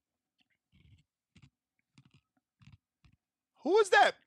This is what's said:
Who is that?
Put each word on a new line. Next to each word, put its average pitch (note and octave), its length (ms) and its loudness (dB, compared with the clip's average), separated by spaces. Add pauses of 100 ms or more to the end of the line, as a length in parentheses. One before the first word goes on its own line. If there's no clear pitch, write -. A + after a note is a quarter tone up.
(3750)
Who F4 160 -2
is G#4+ 100 -2
that? F#4+ 240 0 (140)